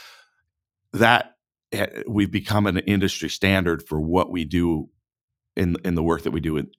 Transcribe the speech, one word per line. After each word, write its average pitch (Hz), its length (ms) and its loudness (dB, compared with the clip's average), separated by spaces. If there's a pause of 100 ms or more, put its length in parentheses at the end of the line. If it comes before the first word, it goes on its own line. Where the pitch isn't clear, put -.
(960)
That, 113 420 4 (360)
eh, - 360 -4
we've 104 220 0
become 104 360 0
an 92 120 0
industry 95 500 0
standard 92 580 0
for 78 140 -4
what 82 300 0
we 87 160 -4
do 82 420 0 (680)
in, 87 280 0
in 90 120 -2
the 80 60 0
work 82 200 0
that - 80 -4
we 80 100 -2
do 78 160 -2
in, 71 220 -6